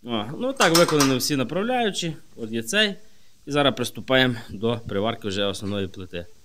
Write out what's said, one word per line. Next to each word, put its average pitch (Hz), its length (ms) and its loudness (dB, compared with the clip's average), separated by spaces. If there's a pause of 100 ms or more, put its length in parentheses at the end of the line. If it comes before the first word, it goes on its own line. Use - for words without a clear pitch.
О, 113 200 -2 (140)
ну 254 140 -2
так 185 240 4
виконані 147 400 6
всі 139 200 0
направляючі, 180 800 -2 (200)
от 117 140 -8
є 113 120 -2
цей. 202 320 0 (520)
І 147 40 -10
зараз 139 240 4
приступаємо 127 600 2 (160)
до 113 360 -2
приварки 104 420 -2
вже 101 160 0
основної 98 440 -2
плити. 90 380 -10 (180)